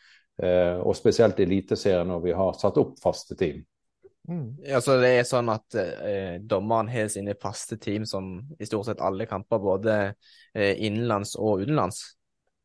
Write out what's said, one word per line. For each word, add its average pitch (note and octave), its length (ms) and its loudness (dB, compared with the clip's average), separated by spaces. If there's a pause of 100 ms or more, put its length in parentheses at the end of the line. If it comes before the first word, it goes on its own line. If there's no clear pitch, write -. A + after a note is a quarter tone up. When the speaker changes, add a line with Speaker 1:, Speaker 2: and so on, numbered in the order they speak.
(420)
Speaker 1:
Eh, F2+ 380 2
og F#2+ 160 0
spesielt G#2+ 440 4
i G2 40 4
Eliteserien F#2 640 0
når F2 160 -4
vi F2 120 2
har F#2 200 0
satt - 240 2
opp - 220 0
faste - 360 -4
team. D#2 220 -2 (680)
Speaker 2:
Mm. E3 200 -6 (160)
Speaker 3:
Ja, C3+ 160 0
så C3 220 4
det B2+ 160 6
er A#2+ 100 2
sånn A#2+ 240 2
at, - 240 -6
eh, F#2+ 640 -4
dommeren A2 480 0
har A2 240 -2
sine G2+ 240 -4
faste - 460 -8
team G#2+ 260 -4
som F#2+ 240 -6 (260)
i G#2+ 80 -10
stort A2 220 -4
sett G#2+ 160 -4
alle F#2+ 220 -2
kamper, G#2 340 -2
både, G2+ 540 0 (400)
eh, G2+ 200 4 (120)
innenlands G#2+ 500 -2
og G#2 300 0
utenlands? C3 500 -2 (480)